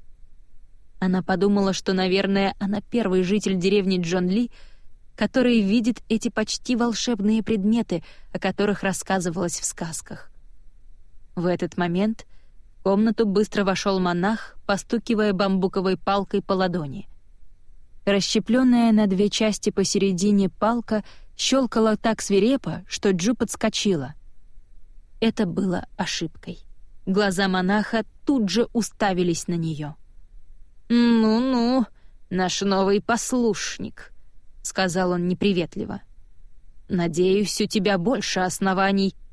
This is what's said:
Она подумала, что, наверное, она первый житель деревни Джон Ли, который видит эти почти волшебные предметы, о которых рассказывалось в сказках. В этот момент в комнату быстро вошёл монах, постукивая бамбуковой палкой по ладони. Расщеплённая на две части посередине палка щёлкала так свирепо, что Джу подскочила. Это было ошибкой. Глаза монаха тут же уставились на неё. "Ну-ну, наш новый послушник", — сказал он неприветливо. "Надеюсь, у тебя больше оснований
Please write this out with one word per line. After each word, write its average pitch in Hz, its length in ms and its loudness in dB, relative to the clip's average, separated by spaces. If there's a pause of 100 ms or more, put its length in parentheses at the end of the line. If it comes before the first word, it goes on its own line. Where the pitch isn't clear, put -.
(1000)
Она 185 240 0
подумала, 196 500 2
что, - 200 -2
наверное, 190 640 2
она 202 220 -2
первый 190 420 0
житель 196 340 0
деревни 190 420 2
Джон 180 300 0
Ли, 233 220 0 (640)
который 233 440 4
видит 220 480 2
эти 226 200 0
почти - 480 -2
волшебные 220 640 0
предметы, 214 600 0 (300)
о 185 60 -6
которых 202 440 0
рассказывалось 180 800 -2
в - 40 -4
сказках. - 640 -8 (1040)
В 175 120 -2
этот 175 300 -2
момент 185 500 -2 (520)
в - 40 -14
комнату 214 440 2
быстро 202 380 0
вошёл 190 340 0
монах, 180 580 -2 (100)
постукивая 208 640 0
бамбуковой 190 640 0
палкой 196 460 0
по - 100 -2
ладони. 185 560 -2 (1000)
Расщеплённая 226 840 4
на 214 140 6
две 190 220 2
части 214 420 0
посередине 196 800 2
палка 220 560 0 (320)
щёлкала 226 600 2
так - 260 -2
свирепо, 196 640 2
что - 240 0
Джу 190 240 2
подскочила. 196 800 -2 (1080)
Это 226 260 2
было 175 400 -2 (100)
ошибкой. - 640 -6 (480)
Глаза 190 420 2
монаха 202 560 0 (220)
тут 254 220 2
же 208 240 2
уставились 180 760 0
на 175 60 -2
неё. 156 400 -4 (920)
"Ну-ну, 233 960 2 (440)
наш 180 320 0
новый 196 380 2
послушник", — - 1120 -2 (500)
сказал 185 500 -2
он 175 160 0
неприветливо. 180 720 -2 (880)
"Надеюсь, 180 720 0
у 208 60 0
тебя 202 320 0
больше 196 420 -2
оснований 196 760 2 (180)